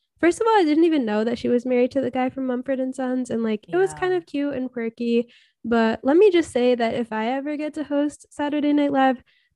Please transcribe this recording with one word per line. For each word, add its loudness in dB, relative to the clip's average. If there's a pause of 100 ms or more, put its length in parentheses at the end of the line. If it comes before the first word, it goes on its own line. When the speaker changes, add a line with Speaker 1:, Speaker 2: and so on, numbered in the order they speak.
(200)
Speaker 1:
First 0
of 2
all, 4
I 4
didn't 4
even 2
know 0
that -2
she -4
was 2
married 2
to 0
the -4
guy -2
from -6
Mumford -4
and -4
Sons, -4
and, -2
like, -4
it -2
was 0
Speaker 2:
Yeah. -14
Speaker 1:
kind 0
of -2
cute -4
and -6
quirky. -2 (300)
But 0
let 4
me 8
just 2
say 2
that -2
if -6
I -2
ever -4
get -8
to -6
host -2
Saturday -2
Night 2
Live, 2 (320)